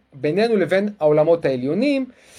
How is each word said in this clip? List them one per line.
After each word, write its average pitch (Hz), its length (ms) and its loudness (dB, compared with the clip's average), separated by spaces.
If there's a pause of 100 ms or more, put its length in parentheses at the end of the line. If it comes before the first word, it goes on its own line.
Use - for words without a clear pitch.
(140)
בינינו 175 420 -2
לבין 190 340 0 (100)
העולמות 156 460 2
העליונים. 180 600 -2 (340)